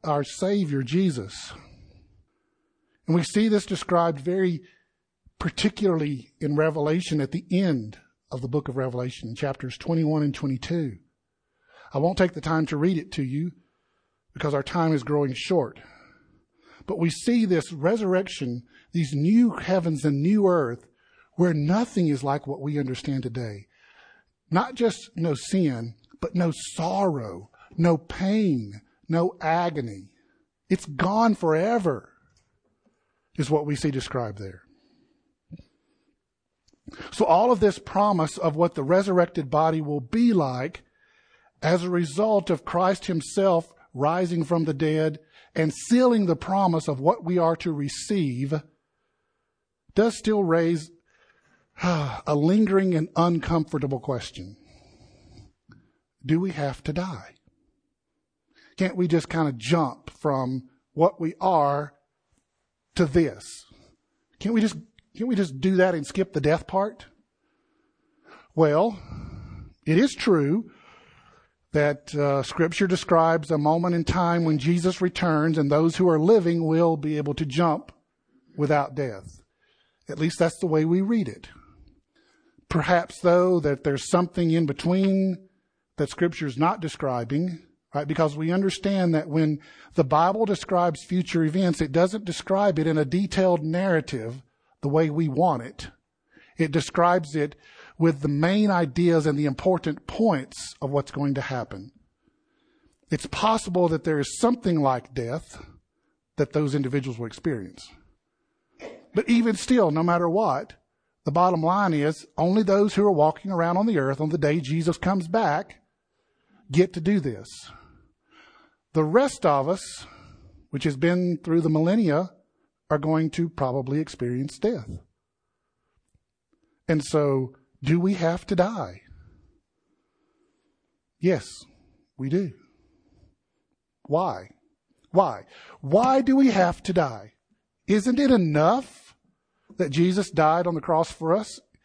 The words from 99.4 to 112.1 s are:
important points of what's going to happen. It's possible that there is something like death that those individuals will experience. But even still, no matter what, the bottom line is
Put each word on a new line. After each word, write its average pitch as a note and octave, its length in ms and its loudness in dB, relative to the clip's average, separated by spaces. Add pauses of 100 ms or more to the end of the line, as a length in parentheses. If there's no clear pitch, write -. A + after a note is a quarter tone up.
important D#3 640 -2
points - 720 -2
of C#3 80 -4
what's C#3 220 -2
going C#3+ 240 -2
to C#3 60 -6
happen. A#2 500 -8 (1160)
It's - 180 -4
possible F#3+ 600 0
that D#3+ 160 -2
there D#3 160 -2
is - 200 -6
something A#3 420 0
like C3 320 -2
death B2 500 -8 (720)
that C#3+ 160 -2
those D3 240 -2
individuals C3 420 -4
will A#2+ 100 -10
experience. G#2+ 600 -8 (1300)
But A#3+ 160 -2
even A#3 260 4
still, A3 360 2
no D#3+ 120 0
matter F3 260 2
what, E3 440 -2 (500)
the D3 80 -4
bottom F3 320 4
line F#3 300 2
is D3+ 340 -2 (100)